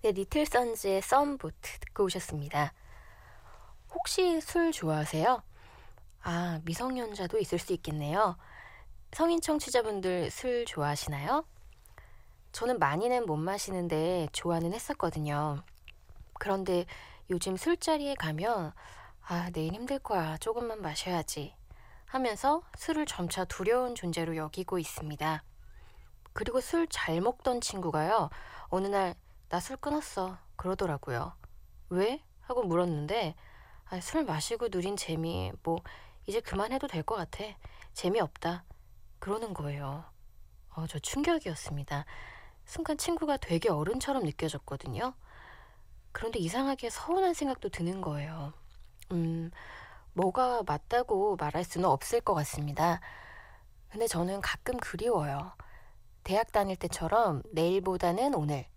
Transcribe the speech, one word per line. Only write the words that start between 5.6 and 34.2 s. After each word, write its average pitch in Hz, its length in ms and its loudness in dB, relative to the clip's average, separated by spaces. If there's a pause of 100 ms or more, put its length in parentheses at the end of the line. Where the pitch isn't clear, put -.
아, 170 400 0
미성년자도 220 720 -2
있을 180 220 2
수 - 140 -2
있겠네요. 165 640 2 (760)
성인 339 280 4
청취자분들 214 920 2
술 240 320 0
좋아하시나요? 147 800 0 (1040)
저는 233 300 0
많이는 214 460 4
못 156 100 2
마시는데 175 960 0
좋아는 170 400 0
했었거든요. 151 920 -2 (720)
그런데 190 500 2 (460)
요즘 185 260 0
술자리에 302 600 2
가면 160 560 0 (560)
"아, 175 240 0
내일 165 200 0
힘들 254 280 -2
거야. 160 380 0
조금만 226 440 -4
마셔야지." 156 720 -4 (520)
하면서 262 560 2 (140)
술을 311 300 0
점차 180 380 -2
두려운 240 500 2
존재로 165 420 -2
여기고 175 440 -4
있습니다. 151 640 -4 (880)
그리고 240 280 0
술 339 280 2
잘 - 320 0
먹던 240 400 2
친구가요, 170 680 2 (380)
어느 190 200 2
날 190 260 2 (340)
"나 180 120 0
술 269 160 -8
끊었어." 208 640 -2 (180)
그러더라고요. 165 800 -2 (560)
"왜?" 208 320 2 (180)
하고 247 240 0
물었는데, 170 720 2 (560)
"아, 180 100 -4
술 311 240 0